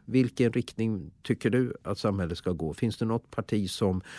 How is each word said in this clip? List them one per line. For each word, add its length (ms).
Vilken 480
riktning 580
tycker 280
du 320
att 160
samhället 400
ska 140
gå? 220
Finns 220
det 80
något 260
parti 400
som, 300